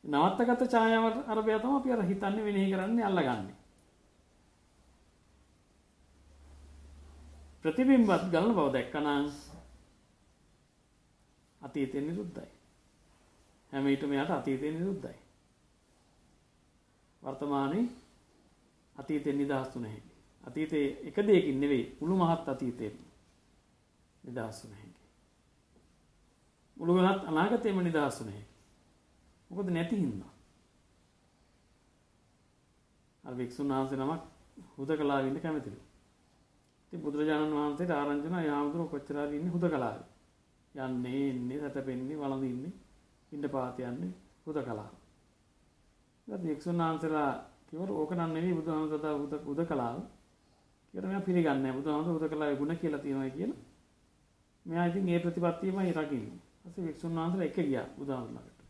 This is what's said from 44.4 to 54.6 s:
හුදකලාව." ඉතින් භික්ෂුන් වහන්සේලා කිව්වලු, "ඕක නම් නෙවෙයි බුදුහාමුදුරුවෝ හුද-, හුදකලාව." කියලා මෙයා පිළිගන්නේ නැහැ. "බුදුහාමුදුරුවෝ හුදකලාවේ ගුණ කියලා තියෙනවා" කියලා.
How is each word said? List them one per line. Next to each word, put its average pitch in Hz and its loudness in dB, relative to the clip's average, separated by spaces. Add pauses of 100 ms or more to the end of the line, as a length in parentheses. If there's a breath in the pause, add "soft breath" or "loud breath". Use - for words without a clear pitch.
හුදකලාව." 123 -6 (1400)
ඉතින් 202 -6
භික්ෂුන් 170 -2
වහන්සේලා 156 2 (340)
කිව්වලු, 190 -6
"ඕක 160 -2
නම් 165 0
නෙවෙයි 170 0
බුදුහාමුදුරුවෝ 156 0
හුද-, 143 -4
හුදකලාව." 143 -2 (1000)
කියලා 185 -4
මෙයා 190 -2
පිළිගන්නේ 175 4
නැහැ. 131 0
"බුදුහාමුදුරුවෝ 156 0
හුදකලාවේ 151 0
ගුණ 151 0
කියලා 156 -2
තියෙනවා" 135 -2
කියලා. 190 -6 (1080)